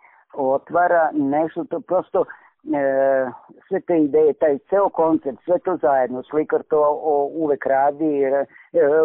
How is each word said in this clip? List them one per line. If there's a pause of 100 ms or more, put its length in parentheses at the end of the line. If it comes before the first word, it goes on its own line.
(320)
Otvara
nešto,
to
prosto,
e, (380)
sve
te
ideje,
taj
ceo
koncept,
sve
to
zajedno,
slikar
to
o-,
uvek
radi,
e, (580)